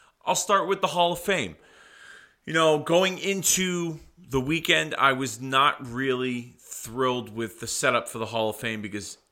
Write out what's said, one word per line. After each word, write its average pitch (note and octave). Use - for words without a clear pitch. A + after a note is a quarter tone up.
I'll B2+
start F#3+
with F#3+
the F#3
Hall F3
of E3+
Fame. B2+
You B2+
know, D#3+
going F3
into F3
the C3+
weekend, D#3
I C3+
was B2+
not C3+
really B2+
thrilled A#2+
with A2+
the A#2
setup B2
for -
the A2
Hall A2
of G#2+
Fame A2+
because G2+